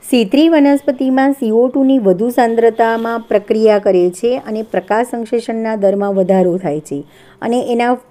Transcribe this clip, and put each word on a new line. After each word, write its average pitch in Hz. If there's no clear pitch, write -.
સી 233
થ્રી 294
વનસ્પતિમાં 277
સી 240
ઓ 233
ટુની 269
વધુ 196
સાંદ્રતામાં 226
પ્રક્રિયા 220
કરે 185
છે 240
અને 214
પ્રકાશ 214
સંશ્લેષણના 226
દરમાં 202
વધારો 185
થાય 156
છે 147
અને 240
એના 240